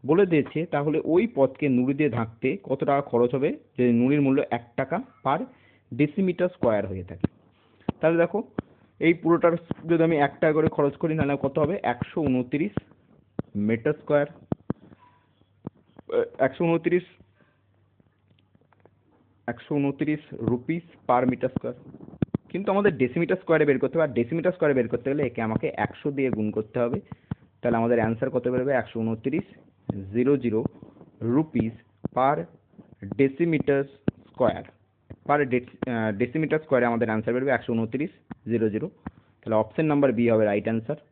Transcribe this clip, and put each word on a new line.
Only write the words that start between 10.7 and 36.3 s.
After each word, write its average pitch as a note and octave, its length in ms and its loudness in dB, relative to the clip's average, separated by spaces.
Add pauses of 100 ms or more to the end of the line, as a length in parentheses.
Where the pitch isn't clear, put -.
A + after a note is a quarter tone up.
খরচ C#3+ 260 2
করি, D#3 160 0
তাহলে C#3+ 160 0 (120)
কত C3+ 160 -2
হবে? D#3 120 0 (180)
একশো - 260 -6 (100)
ঊনত্রিশ B2+ 460 -2 (920)
মিটার A#2 320 0
স্কয়ার, D3 280 0
আহ, - 2000 -10 (200)
একশো - 220 -4
ঊনত্রিশ, E3+ 360 0 (2500)
একশো - 320 -8
ঊনত্রিশ C#3+ 420 -2 (280)
rupees C#3 340 -2 (240)
per B2 220 4
meter B2 260 -2
square। B2 220 -6 (760)
কিন্তু F#3+ 220 -4
আমাদের G3+ 260 4
ডেসিমিটার E3 420 0
স্কয়ারে D#3 260 4
বের C3 140 4
করতে C3+ 140 -2
হবে, E3 120 2
আর B2 100 -8
ডেসিমিটার E3 380 0
স্কয়ারে D3 220 2
বের A#2 140 0
করতে B2+ 180 -4
গেলে D3 180 -2
একে A#2+ 200 -6
আমাকে A2 180 -4 (180)
একশো - 320 -6
দিয়ে C3 200 0
গুণ G#2+ 200 -2
করতে A2 260 -6
হবে। A#2+ 160 -2 (640)
তাহলে A#2+ 200 0
আমাদের A#2 220 2
অ্যান্সার A2+ 340 -2
কত A#2+ 160 -2
বেরোবে? B2+ 280 0
একশো A2+ 240 -8
ঊনত্রিশ A2+ 420 -4 (680)
জিরো B2 180 4 (120)
জিরো A2 160 0 (760)
rupees A#2+ 400 0 (400)
per C3+ 220 2 (840)
decimeter C#3 600 2 (500)
square, G2+ 360 -2 (600)
per D3 120 2 (140)
de-, B2 240 -2 (160)
আহ, A2+ 180 0 (100)
decimeter D#3 440 0